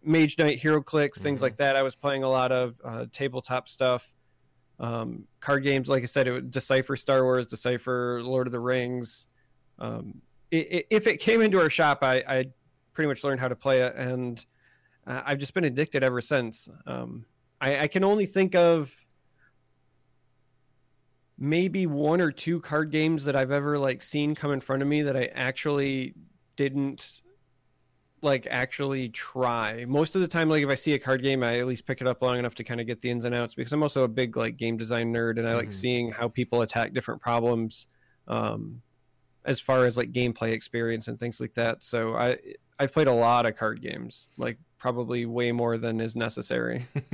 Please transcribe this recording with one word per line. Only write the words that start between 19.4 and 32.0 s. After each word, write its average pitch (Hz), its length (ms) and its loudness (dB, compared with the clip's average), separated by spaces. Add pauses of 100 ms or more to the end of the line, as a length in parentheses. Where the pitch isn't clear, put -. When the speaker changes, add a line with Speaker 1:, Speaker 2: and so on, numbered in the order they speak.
Speaker 1:
maybe 180 480 2
one 151 340 2
or 165 100 2
two 165 300 -2
card 151 300 -2
games 156 360 0
that 139 100 0
I've 135 140 2
ever, 143 280 0
like, 135 240 -2
seen 147 320 0
come 147 180 -2
in 135 80 -2
front 135 220 -2
of 139 60 0
me 151 140 2
that 139 140 0
I 123 100 0
actually 135 880 -2 (420)
didn't, 139 680 -4 (1000)
like, 139 280 0
actually 131 600 -4
try. 117 760 -2
Most 143 300 2
of 190 80 4
the 170 60 0
time, 165 200 2
like, 156 160 4
if 139 60 0
I 139 40 4
see 147 200 0
a 135 40 2
card 131 240 0
game, 135 200 2
I 120 180 2
at 123 60 -2
least 127 200 -6
pick 131 140 -4